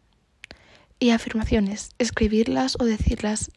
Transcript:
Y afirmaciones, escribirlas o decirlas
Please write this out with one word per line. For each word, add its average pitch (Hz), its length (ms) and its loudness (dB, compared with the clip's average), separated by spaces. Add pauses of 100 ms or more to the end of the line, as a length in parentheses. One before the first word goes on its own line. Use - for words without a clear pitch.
(1000)
Y 240 140 4
afirmaciones, 220 840 -2
escribirlas 233 800 0
o 247 60 0
decirlas 214 720 0